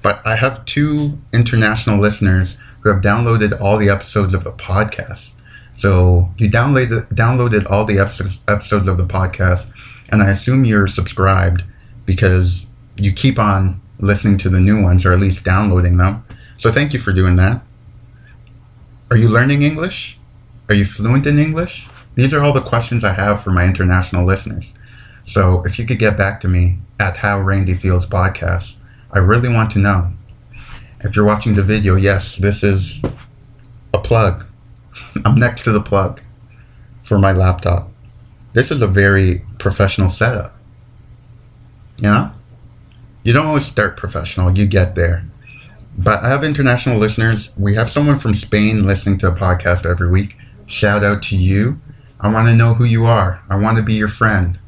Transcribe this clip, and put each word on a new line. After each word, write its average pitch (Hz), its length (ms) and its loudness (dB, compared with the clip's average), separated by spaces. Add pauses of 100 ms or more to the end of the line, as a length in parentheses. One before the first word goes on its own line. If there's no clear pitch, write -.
But 101 240 -2
I 110 100 0
have 127 300 -2
two 147 520 -2 (140)
international 110 640 0
listeners 98 600 0 (220)
who 107 100 2
have 95 100 0
downloaded 107 580 0
all 104 200 0
the 101 100 2
episodes 98 460 -2
of 87 100 -4
the 92 80 -10
podcast. - 800 -6 (480)
So 90 580 4
you 107 140 0
downloaded, 120 640 0
downloaded 117 560 0
all 104 160 2
the 104 120 0
episodes, 98 480 -4
episodes 101 420 -2
of 90 100 0
the 90 80 0
podcast, 90 580 -2 (460)
and 107 120 2
I 98 100 2
assume 127 340 0
you're 104 200 2
subscribed 95 760 0 (420)
because 92 640 0 (300)
you 101 140 0
keep 127 280 0
on 95 420 0 (200)
listening 101 380 0
to 95 120 -2
the 90 100 2
new 104 220 4
ones, 90 240 2
or 90 80 4
at 92 60 2
least 95 240 -2
downloading 92 520 2
them. 95 300 0 (340)
So 113 120 2
thank 147 200 -2
you 127 60 -4
for - 140 -4
doing 92 240 2
that. 95 260 0 (1500)
Are 120 60 4
you 110 120 4
learning 131 340 2
English? 151 560 -4 (500)
Are 107 60 2
you 101 100 2
fluent 117 400 0
in 147 140 2
English? 156 480 -4 (300)
These 135 160 2
are 147 100 0
all 143 100 2
the 131 80 2
questions 117 440 -4
I 98 80 0
have 101 280 0
for 95 120 -4
my 90 120 2
international 90 640 0
listeners. - 460 -4 (520)
So 92 400 0
if - 140 -6
you 117 80 -6
could 120 140 -4
get 107 180 2
back 98 220 -4
to - 80 -4
me 90 300 2 (200)
at 92 180 -4
How 101 240 -2
Randy 95 340 0
Feels 90 320 0
Podcast, 90 680 -2 (380)
I 101 80 0
really 113 280 2
want 113 240 0
to 104 60 0
know. 98 340 2 (880)
If 101 120 -6
you're 107 100 2
watching 104 300 2
the 101 80 2
video, 98 320 2
yes, 95 440 0
this 98 260 -2
is 95 360 -2 (920)
a 90 60 2
plug. - 440 0 (400)
<laughs> - 400 -12
I'm 131 140 4
next 120 240 0
to - 80 -2
the 107 100 2
plug 95 400 -2 (840)
for 104 180 0
my 98 100 4
laptop. 90 580 0 (640)
This 131 200 0
is 135 100 0
a 107 60 2
very 95 560 2 (140)
professional 95 520 0
setup. 110 460 -4 (1400)
You 208 120 0
know? 214 220 2 (880)
You 113 100 0
don't 147 140 2
always 147 200 -2
start 101 300 -2
professional, 90 600 -2
you 101 80 2
get 95 300 0
there. 85 280 -2 (760)
But 101 220 0
I 113 60 0
have 139 160 0
international 135 520 0
listeners. 107 600 -2
We 101 180 0
have 113 160 0
someone 147 300 2
from 107 160 0
Spain 107 480 0
listening 98 340 0
to 95 100 0
a 85 60 0
podcast 90 500 0
every 87 240 -2
week. 95 280 0 (300)
Shout 104 360 0
out 101 220 -2
to 101 120 -4
you. 98 440 0 (400)
I 107 120 0
wanna 113 220 4
know 117 180 4
who 117 120 2
you 117 200 2
are. 101 460 0
I 98 60 -2
wanna 110 260 0
be 110 120 -2
your 107 140 0
friend. 101 600 -2